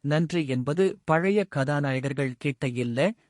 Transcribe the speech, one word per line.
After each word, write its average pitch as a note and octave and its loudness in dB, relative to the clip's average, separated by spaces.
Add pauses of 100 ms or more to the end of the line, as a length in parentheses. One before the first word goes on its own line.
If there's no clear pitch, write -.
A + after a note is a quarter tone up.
"நன்றி D#3 0
என்பது C#3 0
பழைய F#3+ 2
கதாநாயகர்கள் C#3 -2
கிட்ட C#3+ -4
இல்ல, B2 0 (180)